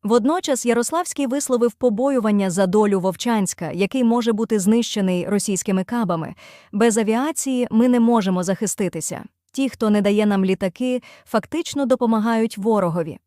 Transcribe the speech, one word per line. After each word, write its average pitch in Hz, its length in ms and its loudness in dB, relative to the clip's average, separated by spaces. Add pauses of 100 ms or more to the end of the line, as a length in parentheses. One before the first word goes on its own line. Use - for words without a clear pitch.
Водночас 240 600 0
Ярославський 277 600 0
висловив 240 440 0
побоювання 220 760 0
за 190 180 2
долю 202 320 2
Вовчанська, 185 720 -2
який 196 320 -2
може 233 300 2
бути 220 260 0
знищений 196 720 0
російськими 190 540 -2
кабами. 180 520 -4 (360)
«Без 220 260 2
авіації 247 760 -2
ми 233 160 4
не 247 120 4
можемо 196 440 2
захиститися. 180 800 -4 (280)
Ті, 262 180 -2
хто 220 200 -2
не 208 120 4
дає 208 240 2
нам 196 200 2
літаки, 208 560 -2 (240)
фактично 285 600 -4
допомагають 226 720 0
ворогові», — 180 680 -2